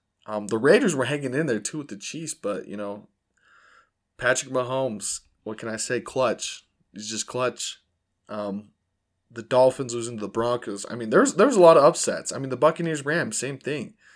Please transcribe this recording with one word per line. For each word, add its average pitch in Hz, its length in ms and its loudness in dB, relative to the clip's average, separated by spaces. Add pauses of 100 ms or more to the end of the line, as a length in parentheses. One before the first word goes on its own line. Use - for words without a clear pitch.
(260)
Um, 104 220 -6
the 110 100 -2
Raiders 170 380 6
were 127 100 -2
hanging 135 280 -4
in 139 140 -2
there, 110 120 0
too, 151 200 -8
with 143 100 -10
the 101 80 -12
Chiefs, 151 360 -10
but, - 340 -8
you 101 100 -12
know, 104 320 -10 (1080)
Patrick 131 360 -2
Mahomes, 127 680 -4 (220)
what 110 140 -10
can 117 100 -10
I 110 80 -8
say? 120 240 -4
Clutch. - 640 -4 (280)
He's 107 160 -12
just 110 180 -8
clutch. 123 540 -6 (480)
Um, 104 400 -8 (640)
the 117 100 -12
Dolphins 127 520 4
losing 120 240 -6
to 104 40 -8
the 101 80 -6
Broncos. 113 600 -4
I 110 60 -10
mean, 113 140 -8
there's, 226 240 4
there's 247 220 4
a 185 60 6
lot 165 160 12
of 139 60 6
upsets. - 480 2
I - 60 -6
mean, 135 120 -6
the 127 80 -4
Buccaneers, 156 460 0
Rams, 143 340 -4
same 135 200 -6
thing. 139 380 -8 (200)